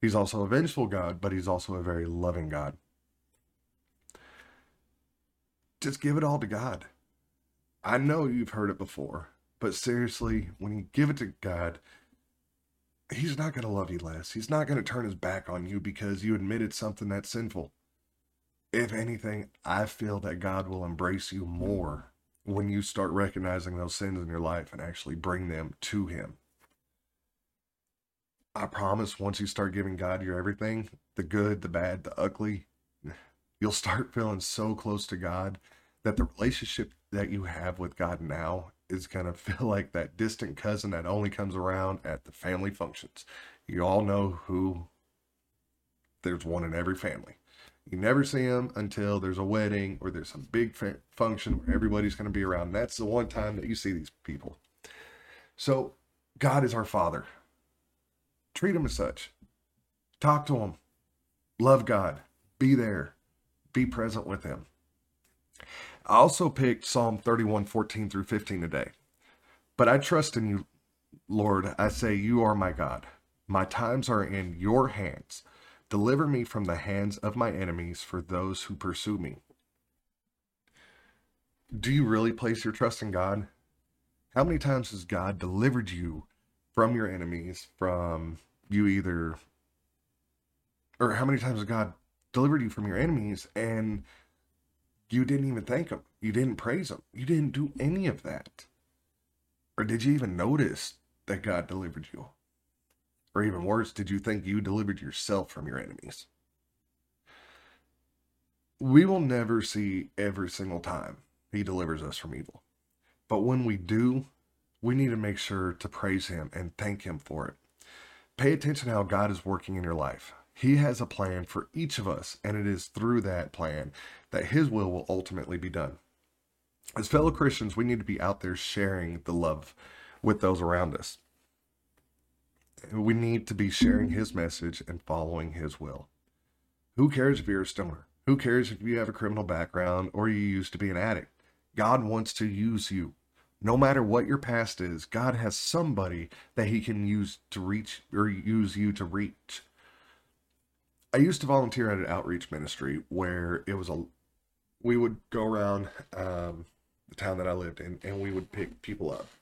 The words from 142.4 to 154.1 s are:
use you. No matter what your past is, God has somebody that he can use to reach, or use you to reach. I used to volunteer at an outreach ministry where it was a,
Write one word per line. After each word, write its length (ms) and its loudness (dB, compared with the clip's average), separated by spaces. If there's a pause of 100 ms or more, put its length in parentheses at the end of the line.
use 440 0
you. 240 -4 (460)
No 160 4
matter 260 6
what 240 4
your 120 2
past 420 -2
is, 240 -4
God 300 0
has 220 -2
somebody 760 0 (240)
that 140 2
he 120 2
can 260 -2
use 340 0 (100)
to 100 -8
reach, 420 -6 (100)
or 160 4
use 480 2
you 160 4
to 120 -4
reach. 580 -6 (1500)
I 40 6
used 220 6
to 60 -4
volunteer 440 2
at 80 2
an 80 0
outreach 440 -2
ministry 580 -4
where 580 -2
it 80 -2
was 140 -6
a, 160 -4 (800)